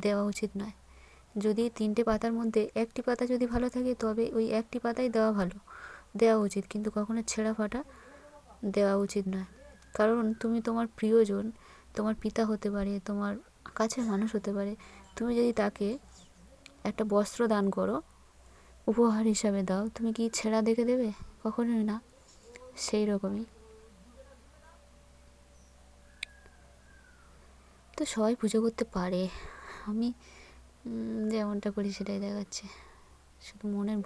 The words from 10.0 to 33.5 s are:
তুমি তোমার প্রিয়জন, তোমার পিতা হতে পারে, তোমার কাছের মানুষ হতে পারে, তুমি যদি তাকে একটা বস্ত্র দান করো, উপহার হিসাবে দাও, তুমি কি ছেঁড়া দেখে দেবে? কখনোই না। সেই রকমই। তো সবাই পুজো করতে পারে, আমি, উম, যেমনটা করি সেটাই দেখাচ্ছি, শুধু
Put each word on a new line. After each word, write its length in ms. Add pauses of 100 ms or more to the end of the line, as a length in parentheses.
তুমি 160 (100)
তোমার 180 (120)
প্রিয়জন, 500 (500)
তোমার 260
পিতা 260
হতে 260
পারে, 180 (160)
তোমার 240 (440)
কাছের 340
মানুষ 240
হতে 220
পারে, 160 (420)
তুমি 240
যদি 120 (100)
তাকে 260 (1000)
একটা 140 (100)
বস্ত্র 260 (140)
দান 120 (120)
করো, 180 (960)
উপহার 420
হিসাবে 360
দাও, 140 (120)
তুমি 220
কি 60 (140)
ছেঁড়া 300
দেখে 240
দেবে? 180 (340)
কখনোই 460
না। 60 (920)
সেই 260
রকমই। 340 (4000)
তো 60 (120)
সবাই 280
পুজো 240
করতে 180 (120)
পারে, 260 (680)
আমি, 200 (800)
উম, 320 (140)
যেমনটা 420
করি 220
সেটাই 280
দেখাচ্ছি, 400 (800)
শুধু 280